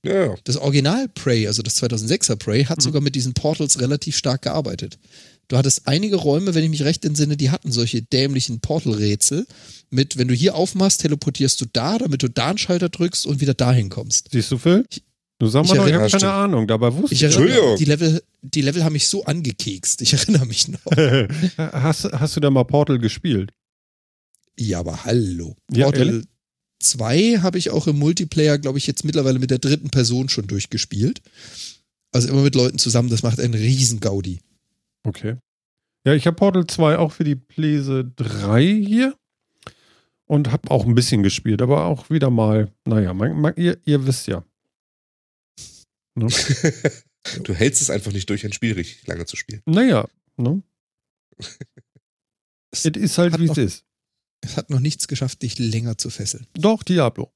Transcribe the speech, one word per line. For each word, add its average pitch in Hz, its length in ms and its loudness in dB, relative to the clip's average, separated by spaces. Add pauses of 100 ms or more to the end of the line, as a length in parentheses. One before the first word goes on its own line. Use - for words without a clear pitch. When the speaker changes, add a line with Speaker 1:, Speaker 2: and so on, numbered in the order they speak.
Speaker 1:
Ja, 190 220 0
ja. 101 160 -4
Speaker 2:
Das 127 140 -4
Original 147 520 0
Prey, 113 380 -2
also 107 160 -4
das 107 140 -4
zweitausendsechser 117 600 -2
Prey, 110 280 0
hat 160 140 -4
Speaker 3:
Mhm. 143 40 0
Speaker 2:
sogar 143 180 0
mit 143 140 -2
diesen 127 200 -4
Portals 151 460 0
relativ 143 360 -2
stark 131 260 -2
gearbeitet. 123 560 -6 (480)
Du 123 100 -2
hattest 131 300 2
einige 196 300 0
Räume, 165 380 0
wenn 160 100 2
ich 160 60 0
mich 151 120 -2
recht 156 220 0
entsinne, 147 320 0
die 139 140 2
hatten 151 200 -4
solche 117 320 -2
dämlichen 131 580 -2
Portal-Rätsel 120 840 -2 (440)
mit, 131 280 0
wenn 123 80 2
du 127 80 2
hier 143 220 0
aufmachst, 185 460 2
teleportierst 139 580 0
du 123 120 -6
da, 139 260 0
damit 143 260 -2
du 127 40 0
da 117 200 0
einen 202 100 -2
Schalter 175 300 0
drückst - 380 -4
und 143 140 -2
wieder 139 140 2
dahin 123 360 2
kommst. - 420 -4
Speaker 3:
Siehst 117 180 0
du, 131 80 -2
Phil? 180 320 4
Speaker 2:
Ich - 120 -14 (360)
Speaker 3:
Du 113 100 2
sag 143 180 4
mal 185 60 4
Speaker 2:
ich 143 60 6
Speaker 3:
doch, - 80 6
ich 147 60 6
Speaker 2:
erinnere 107 120 4
Speaker 3:
hab 104 60 4
keine 143 100 4
Speaker 1:
Stimmt. 196 120 4
Speaker 3:
Ahnung, 196 360 2
dabei 113 260 2
wusste 202 200 0
Speaker 2:
Ich 123 80 2
Speaker 3:
ich 147 120 4
Speaker 2:
erinnere 151 160 6
Speaker 1:
Entschuldigung. 156 280 4
Speaker 2:
die 156 60 4
Level, 156 380 2 (200)
die 143 200 -2
Level 147 220 0
haben 156 100 2
mich - 140 0
so 202 160 -4
angekickst, 117 760 -4
ich 110 100 2
<laughs> - 20 4
erinnere 143 320 2
mich 113 220 -2
noch. 185 180 -10
Speaker 3:
<laughs> 147 720 2
Hast, 156 540 -2
hast 147 240 -2
du 160 40 -2
da 143 100 4
mal 131 140 4
Portal 139 340 2
gespielt? 113 540 -2 (1080)
Speaker 2:
Ja, 101 220 -4
aber 82 240 -8
hallo. 90 520 -2 (140)
Speaker 3:
Ja, 127 160 2
Speaker 2:
Portal 139 200 2
Speaker 3:
ehrlich? 113 200 -2 (540)
Speaker 2:
zwei 156 600 2
habe 180 180 0
ich 165 120 -4
auch - 180 -2
im 147 100 0
Multiplayer, 151 600 2
glaub 139 180 -4
ich, 139 100 -4
jetzt - 180 -6
mittlerweile 135 360 0
mit 131 100 -2
der 131 80 2
dritten 143 320 0
Person 127 380 0
schon 104 180 -4
durchgespielt. 101 720 -4 (920)
Also 123 160 2
immer 135 140 2
mit 139 120 2
Leuten 123 240 0
zusammen, 120 320 0
das 113 140 0
macht 117 160 0
einen 120 140 0
riesen 117 460 2
Gaudi. 95 400 -4 (640)
Speaker 3:
Okay. 110 320 -6 (680)
Ja, 139 80 6
ich 143 140 2
hab 170 80 0
Portal 185 320 2
zwei 160 300 2
auch 165 120 2
für - 140 -10
die 147 100 0
Playse 139 720 -2 (100)
drei 107 500 2
hier 214 520 2 (1120)
und 143 260 2
hab - 180 -4
auch 123 160 2
ein 120 80 4
bisschen 117 300 4
gespielt, 101 380 0
aber 143 240 2
auch 156 240 -4
wieder 143 200 2
mal, 107 420 2 (120)
naja, 107 280 0
man, 131 280 -2
man, 156 160 0
ihr, 175 280 0
ihr 139 220 0
wisst 127 220 -2
ja. 85 160 -6 (1700)
Ne? 113 180 -2
Speaker 1:
<laughs> - 40 -2 (1080)
Du 98 100 -6
hältst 110 260 0
es - 80 -2
einfach 101 240 -4
nicht 98 180 -6
durch, 104 140 -4
ein 101 80 -6
Spiel 113 220 -4
richtig - 320 -10
lange 85 200 -8
zu - 100 -14
spielen. - 300 -14
Speaker 3:
Naja, 165 420 2 (280)
ne? 135 240 -2 (800)
Speaker 2:
<laughs> - 80 -16 (1200)
Es - 140 -8
Speaker 3:
Es 156 120 0
ist 165 220 -2
halt, 175 160 2
Speaker 2:
hat 165 60 -4
Speaker 3:
wie 165 40 2
es 156 60 2
Speaker 2:
noch 151 80 0
Speaker 3:
ist. 104 260 -2 (560)
Speaker 2:
es - 160 -10
hat - 140 -8
noch 131 100 0
nichts 151 280 -2
geschafft, 131 340 -6
dich 120 160 -8
länger 113 400 -4
zu 120 120 -8
fesseln. - 440 -10
Speaker 3:
Doch, 208 280 0
Diablo. 160 540 -2